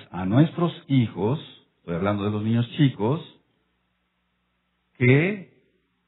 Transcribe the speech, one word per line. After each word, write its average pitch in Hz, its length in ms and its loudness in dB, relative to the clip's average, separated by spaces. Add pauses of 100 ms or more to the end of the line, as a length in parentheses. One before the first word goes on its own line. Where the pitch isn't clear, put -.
(120)
a 90 140 -8
nuestros 156 480 2 (140)
hijos, 120 520 0 (380)
estoy 85 180 -8
hablando 101 300 -2
de 104 60 -2
los 107 120 -4
niños 117 280 0
chicos, 135 500 -2 (1800)
que 160 560 2 (540)